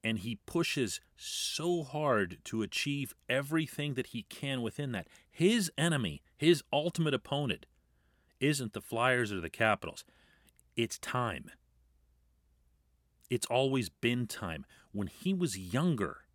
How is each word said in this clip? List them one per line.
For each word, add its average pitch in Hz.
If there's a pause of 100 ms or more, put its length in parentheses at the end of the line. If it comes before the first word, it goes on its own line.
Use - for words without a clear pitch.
And 113
he 107
pushes 147 (160)
so -
hard 131
to 110
achieve 143 (140)
everything 147
that 127
he 113
can 135
within 123
that. 92 (220)
His 196
enemy, 135 (160)
his 156
ultimate 156
opponent, 135 (760)
isn't 135
the 101
Flyers 120
or 92
the 82
Capitals. - (720)
It's 117
time. 117 (1800)
It's 120
always 131
been 120
time. 82 (280)
When 101
he -
was 165
younger 104 (160)